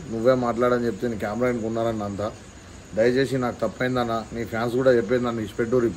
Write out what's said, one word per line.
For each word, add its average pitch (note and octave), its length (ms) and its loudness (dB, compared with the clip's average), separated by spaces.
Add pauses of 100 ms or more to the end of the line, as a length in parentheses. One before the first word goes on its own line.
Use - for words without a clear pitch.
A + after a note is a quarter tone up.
(120)
నువ్వే A2+ 220 4
మాట్లాడని" A#2+ 520 2
చెప్తే A2+ 220 -2
నేను A2 120 -4
camera A2+ 280 -2
వెనుక A#2+ 220 -2
ఉన్నారని A2+ 340 -2
అంతా. G2+ 240 -4 (680)
దయచేసి B2+ 400 2
నాకు A#2+ 260 -2
తప్పైందన్న, A#2 600 -2 (100)
నీ A#2 180 -4
fans A#2 240 -2
కూడా C3 220 6
చెప్పేది A#2+ 280 2
నన్ను A#2 200 -2
ఇచ్చిపెట్టుర్రి A#2 520 2